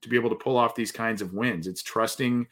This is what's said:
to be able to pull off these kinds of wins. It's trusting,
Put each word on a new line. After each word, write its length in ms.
to 80
be 60
able 140
to 60
pull 220
off 160
these 180
kinds 300
of 120
wins. 340
It's 160
trusting, 680